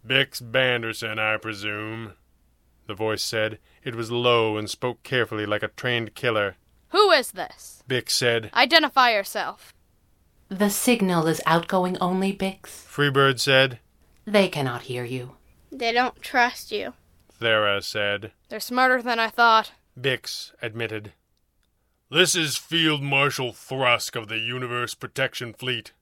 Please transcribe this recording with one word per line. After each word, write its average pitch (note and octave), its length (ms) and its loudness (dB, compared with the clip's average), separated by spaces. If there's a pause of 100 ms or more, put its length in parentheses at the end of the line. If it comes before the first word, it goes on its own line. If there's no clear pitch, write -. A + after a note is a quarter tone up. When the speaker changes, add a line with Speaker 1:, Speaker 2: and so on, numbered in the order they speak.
Speaker 1:
"Bix C3+ 340 0
Banderson, A#2 760 -2
I A2 180 0
presume," G#2+ 760 -8 (720)
the G#2+ 80 -8
voice G#2+ 300 -2
said. G#2+ 340 -2 (240)
It A#2+ 140 -8
was A2+ 160 -6
low A#2+ 440 2
and G#2+ 140 -6
spoke - 320 -6
carefully A2 440 -2
like G#2 180 0
a G#2+ 40 -6
trained A#2 460 -4
killer. G#2+ 420 -2 (340)
Speaker 2:
"Who G4 200 4
is A#3 220 2
this?" - 560 -14
Speaker 1:
Bix B2+ 220 -2
said. A#2 440 0
Speaker 2:
"Identify C4 560 4
yourself." G3 640 -4 (760)
Speaker 3:
"The G3+ 200 2
signal F#3+ 600 2
is D#3+ 180 0
outgoing F3+ 520 2
only, F#3 320 0
Bix," F#3+ 360 -6
Speaker 1:
Freebird C#3 760 2
said. C3 380 4 (480)
Speaker 3:
"They G3+ 220 4
cannot C3 340 -4
hear B2 200 -8
you." B2 340 -8 (340)
Speaker 4:
"They A#3+ 220 -4
don't B3 280 -2
trust - 500 -2
you," G#3 220 -6 (480)
Speaker 1:
Thera G#2+ 420 4
said. G2+ 500 -4 (180)
Speaker 2:
"They're G#3+ 100 -10
smarter B3+ 400 2
than A#3 180 -2
I A3+ 100 0
thought," A3 440 4 (260)
Speaker 1:
Bix - 640 -4
admitted. A2 540 -8 (960)
"This E3+ 240 2
is D#3 240 -2
Field D#3+ 420 0
Marshal C#3 540 0
Thrusk B2 600 0
of A2 140 -8
the A2+ 120 -6
Universe A#2+ 540 -6
Protection - 600 -6
Fleet" B2 480 -8